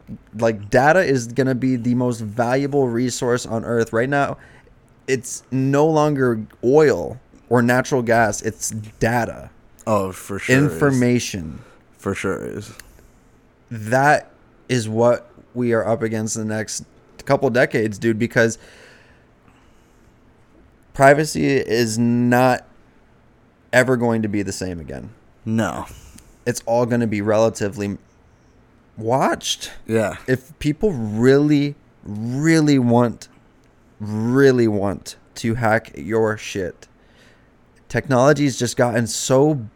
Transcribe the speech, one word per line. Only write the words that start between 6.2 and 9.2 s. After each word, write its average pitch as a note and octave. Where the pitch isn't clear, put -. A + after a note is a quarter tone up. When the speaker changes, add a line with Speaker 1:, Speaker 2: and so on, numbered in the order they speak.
Speaker 1:
oil A#2+
or A#2+
natural B2+
gas, A2+
it's -
data. A2